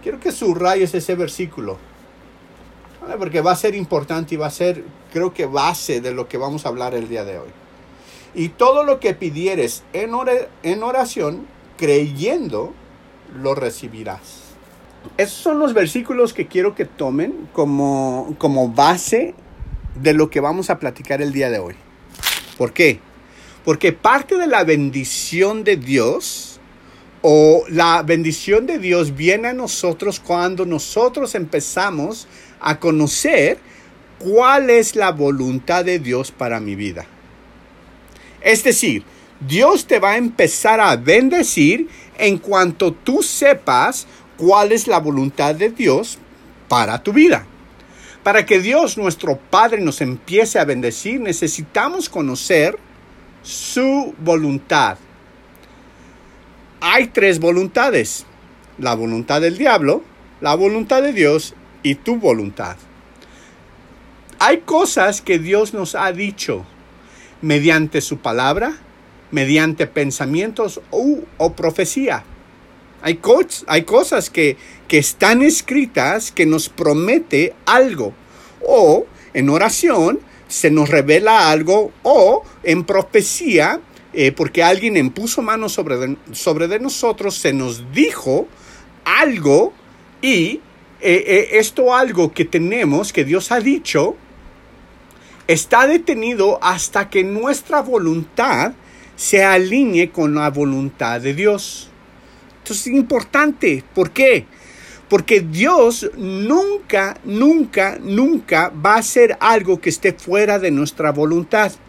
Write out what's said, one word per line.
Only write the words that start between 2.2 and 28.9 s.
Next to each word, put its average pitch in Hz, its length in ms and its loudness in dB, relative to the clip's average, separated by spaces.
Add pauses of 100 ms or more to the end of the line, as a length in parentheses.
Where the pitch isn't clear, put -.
¿vale? - 160 -12
Porque 170 260 -4
va 180 100 2
a 180 40 0
ser 202 200 -2
importante 165 580 -6
y 156 40 -8
va 151 80 -6
a 147 40 -6
ser, 180 320 -4 (300)
creo 180 200 -4
que, 160 140 -6
base 139 540 -4
de 127 120 -8
lo 123 140 -8
que 131 120 -10
vamos 143 280 -8
a 127 40 -6
hablar 123 240 -8
el 113 120 -6
día 113 180 -8
de 95 140 -12
hoy. 58 120 -18 (840)
"Y 165 140 -6
todo 262 340 2
lo 277 160 0
que 196 160 -2
pidieres 165 760 -4
en 220 220 -8
ora-, 247 340 -2 (160)
en 190 180 -4
oración, 233 640 -4 (300)
creyendo, 147 960 -2 (680)
lo 135 140 -2
recibirás". 113 840 -12 (760)
Esos 202 200 -2
son 311 220 -2
los 277 140 0
versículos 233 580 0
que 160 160 -8
quiero 196 260 -2
que 165 120 -6
tomen 151 680 -6
como, 139 840 -2
como 135 320 0
base 175 640 2 (600)
de 139 180 0
lo 151 160 2
que 147 120 -4
vamos 160 300 -4
a - 100 -2
platicar 139 420 -6
el 143 100 -4
día 135 180 -2
de 107 100 -4
hoy. 87 160 -14 (840)
¿Por 127 140 -2
qué? 143 260 2 (640)
Porque 160 280 0
parte 277 440 0
de 349 120 -2
la 214 160 2
bendición 156 1000 -2
de 202 140 2
Dios, 135 840 -4 (640)
o 156 460 8
la 170 340 2
bendición 165 640 0
de 320 140 -4
Dios 175 340 -2